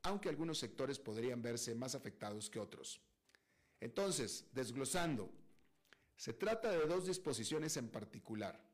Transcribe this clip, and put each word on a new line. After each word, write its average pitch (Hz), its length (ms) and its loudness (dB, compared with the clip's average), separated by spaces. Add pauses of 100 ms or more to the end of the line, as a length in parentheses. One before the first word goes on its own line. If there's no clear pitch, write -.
aunque 196 260 0
algunos 156 300 0
sectores 135 400 -2
podrían 117 420 0
verse 117 360 -2
más 123 180 -2
afectados 107 560 -6
que 113 80 -4
otros. - 420 -6 (800)
Entonces, 160 720 -2
desglosando, 131 800 0 (840)
se - 160 -6
trata 220 400 4
de 160 160 8
dos 180 180 4
disposiciones 151 720 2
en 117 140 -2
particular 104 720 -4 (140)